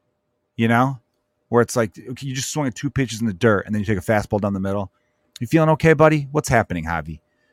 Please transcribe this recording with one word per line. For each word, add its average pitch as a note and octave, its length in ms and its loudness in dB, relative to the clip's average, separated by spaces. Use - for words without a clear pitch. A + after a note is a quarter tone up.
you A2+ 100 2
know, B2+ 320 2
where A#2 120 4
it's - 140 -2
like, A2+ 220 -2
okay, C3 180 -12
you C3 80 -8
just C3+ 160 -6
swung D3 140 -4
at B2 100 -6
two D3 140 -6
pitches A2+ 320 -4
in A#2 60 0
the G2+ 60 -2
dirt G2 320 2
and G#2 80 -6
then G#2+ 60 -2
you G2 60 -4
take G2+ 140 -2
a - 20 -6
fastball G#2 400 0
down G2+ 120 -2
the G2 60 -4
middle. G2 320 -4
You B2 60 -6
feeling D#3 240 2
okay, D#3+ 240 4
buddy? D3+ 380 4
What's D3 180 -2
happening, F#2+ 360 0
Javi? D#2+ 340 -6